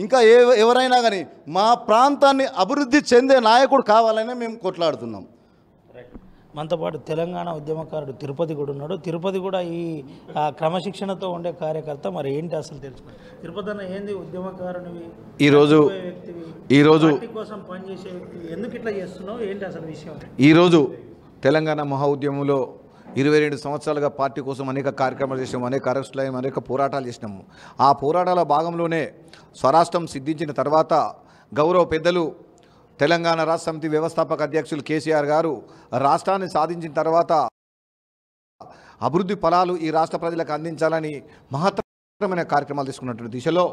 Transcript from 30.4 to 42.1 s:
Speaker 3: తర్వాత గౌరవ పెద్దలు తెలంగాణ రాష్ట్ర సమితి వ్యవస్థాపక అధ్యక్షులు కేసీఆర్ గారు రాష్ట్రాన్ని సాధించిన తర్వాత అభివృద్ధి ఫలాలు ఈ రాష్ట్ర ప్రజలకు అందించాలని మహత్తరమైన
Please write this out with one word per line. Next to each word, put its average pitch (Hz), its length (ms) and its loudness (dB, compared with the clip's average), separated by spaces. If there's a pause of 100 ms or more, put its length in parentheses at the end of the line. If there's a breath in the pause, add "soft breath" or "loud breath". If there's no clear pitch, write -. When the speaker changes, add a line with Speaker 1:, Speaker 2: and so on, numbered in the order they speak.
Speaker 3:
తర్వాత 156 320 2 (680 soft breath)
గౌరవ 175 240 4 (100)
పెద్దలు 170 300 0 (760 soft breath)
తెలంగాణ 165 380 2 (100)
రాష్ట్ర 165 220 -2
సమితి 160 240 -8
వ్యవస్థాపక 160 540 -2
అధ్యక్షులు 156 400 -4
కేసీఆర్ 151 420 0
గారు 160 200 2 (540 soft breath)
రాష్ట్రాన్ని 185 500 0
సాధించిన 165 460 -2
తర్వాత 165 320 2 (1700 soft breath)
అభివృద్ధి 180 360 -2
ఫలాలు 175 320 2 (120)
ఈ - 100 -2
రాష్ట్ర 165 260 -2
ప్రజలకు 165 340 -4
అందించాలని 160 560 -4 (420 soft breath)
మహత్తరమైన 190 880 -4 (100)